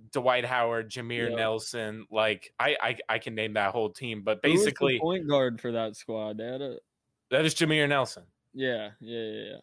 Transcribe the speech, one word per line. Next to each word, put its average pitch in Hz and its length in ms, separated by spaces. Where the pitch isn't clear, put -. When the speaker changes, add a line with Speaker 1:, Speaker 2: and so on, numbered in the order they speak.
Speaker 1:
Dwight 123 320
Howard, 117 460
Jameer 117 400
Speaker 2:
Yep. 117 60
Speaker 1:
Nelson, 110 720
like, 107 480
I, 135 220
I, 117 180
I 110 100
can 113 160
name 110 200
that 101 180
whole 110 180
team, 110 320
but 107 220
Speaker 2:
Who 156 160
was 202 200
the 139 80
Speaker 1:
basically 127 100
Speaker 2:
point 165 300
guard 131 320
for 120 120
that 113 240
squad? 107 420
They 110 80
had 131 160
a 131 160
Speaker 1:
That 135 120
was 160 120
Jameer 151 340
Nelson. 139 380
Speaker 2:
Yeah, 117 480
yeah, 117 220
yeah, 107 200
yeah. - 100